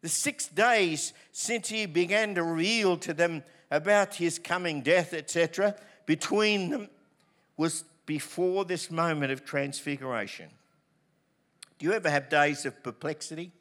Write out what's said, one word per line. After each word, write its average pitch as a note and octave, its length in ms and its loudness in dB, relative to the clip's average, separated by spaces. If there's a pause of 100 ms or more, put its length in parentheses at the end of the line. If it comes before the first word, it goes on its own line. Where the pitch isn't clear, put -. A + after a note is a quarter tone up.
The E3 80 -10
six - 400 -2
days G3 640 2 (180)
since - 380 -4
he A3 180 -2
began F#3+ 480 2
to F3 80 2
reveal F3+ 540 2
to E3+ 180 -6
them E3 300 0 (260)
about G3 460 2
his E3+ 240 -2
coming F3 420 -2
death, E3+ 320 2
et D#3 160 -8
cetera, F#3 460 0 (300)
between G3 640 2
them A3+ 180 -4 (680)
was D#3+ 280 -2 (220)
before F3+ 580 -2
this F3+ 260 -6
moment D#3+ 420 0
of C3 120 -6
transfiguration. C3+ 1040 -6 (1300)
Do D3 80 -4
you F3+ 60 2
ever F#3+ 160 0
have D3 200 0
days D3 360 2
of C3 180 -8
perplexity? D#3 800 -10